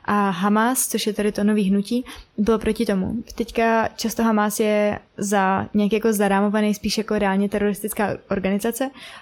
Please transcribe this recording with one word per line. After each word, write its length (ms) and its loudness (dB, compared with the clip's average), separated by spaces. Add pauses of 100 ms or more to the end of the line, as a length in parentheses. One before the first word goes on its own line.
a 260 2
Hamas, 580 2
což 180 -4
je 60 0
tady 200 -2
to 120 -2
nový 180 2
hnutí, 420 0 (340)
bylo 200 2
proti 280 -2
tomu. 280 -2 (200)
Teďka 640 0
často 260 -2
Hamas 380 2
je 380 2 (180)
za, 580 0
nějak 180 2
jako 200 2
zarámovaný 640 2
spíš 240 -4
jako 200 -2
reálně 300 2
teroristická 680 -2 (140)
organizace, 600 -2 (320)